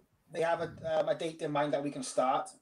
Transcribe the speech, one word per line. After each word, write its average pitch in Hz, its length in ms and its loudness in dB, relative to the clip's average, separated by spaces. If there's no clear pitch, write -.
they - 100 -2
have 165 200 2
a, 160 380 -2
um, 151 100 2
a 151 60 2
date 165 260 -4
in 156 100 -2
mind 147 220 2
that 143 100 0
we 143 80 -2
can 135 120 -6
start, 131 460 2